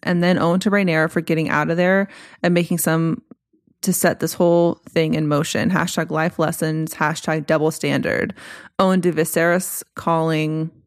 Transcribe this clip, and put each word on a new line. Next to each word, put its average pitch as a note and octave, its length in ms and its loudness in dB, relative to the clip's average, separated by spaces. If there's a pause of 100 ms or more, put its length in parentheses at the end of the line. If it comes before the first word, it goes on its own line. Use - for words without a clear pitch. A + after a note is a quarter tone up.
And F3 200 0
then F3+ 160 4
own F3 220 2
to G3+ 100 0
Rhaenyra E3+ 380 2
for F3 120 -2
getting D#3+ 280 0
out D3+ 200 0
of E3 80 -2
there F#3+ 300 2 (340)
and F3+ 120 2
making F3 240 0
some D#3+ 440 0 (600)
to F#3 120 0
set - 260 0
this - 140 -4
whole E3+ 420 4 (140)
thing D#3+ 240 0
in D#3 140 0
motion. D3 420 0
Hashtag E3+ 400 -2
life D#3+ 300 -2
lessons, D#3+ 540 -2
hashtag D#3 520 -2
double D#3 260 2
standard. - 640 -2 (460)
Own F#3 220 4
to F3 100 2
Viserys E3+ 720 0 (120)
calling D#3+ 760 -2 (160)